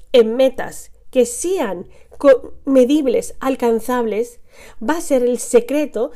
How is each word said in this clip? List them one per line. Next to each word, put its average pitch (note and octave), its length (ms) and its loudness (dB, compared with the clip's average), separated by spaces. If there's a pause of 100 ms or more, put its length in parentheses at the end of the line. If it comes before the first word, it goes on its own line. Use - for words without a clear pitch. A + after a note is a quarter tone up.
(140)
en A3+ 240 4
metas C4 540 -2 (200)
que B3+ 140 2
sean A#3+ 640 -6 (280)
co-, - 360 4 (120)
medibles, C4 760 2
alcanzables, A#3 1000 -2 (420)
va C#4+ 160 -2
a F4 40 -6
ser C4+ 220 0
el A#3+ 140 0
secreto C4 800 -2